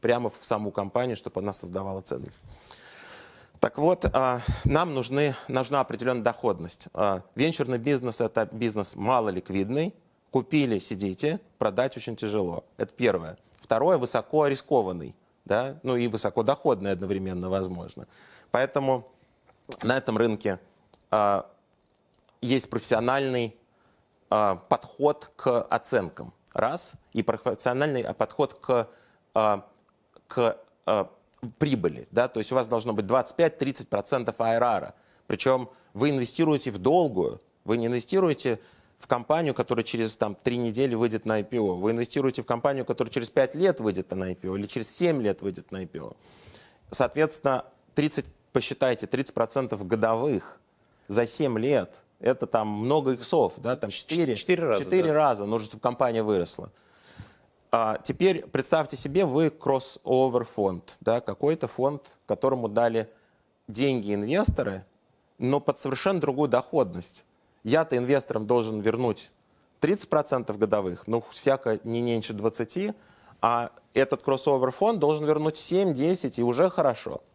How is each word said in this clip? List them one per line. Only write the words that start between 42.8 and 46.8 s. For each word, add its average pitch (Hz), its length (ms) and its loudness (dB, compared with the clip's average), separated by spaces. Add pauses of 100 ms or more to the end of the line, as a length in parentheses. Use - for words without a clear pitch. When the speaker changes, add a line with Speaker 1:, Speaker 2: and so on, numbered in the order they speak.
Speaker 1:
которая 113 260 -2
через 117 180 -4
пять - 260 2
лет 180 240 2
выйдет 95 320 -2
на 95 160 -4
ай 90 80 -4
пи - 120 -10
о 95 80 -4
или 101 120 -4
через 113 280 -6
семь 165 260 2
лет 101 200 -2
выйдет 98 300 -8
на 95 80 -8
ай 95 80 -8
пи - 120 -12
о. 57 140 -14 (760)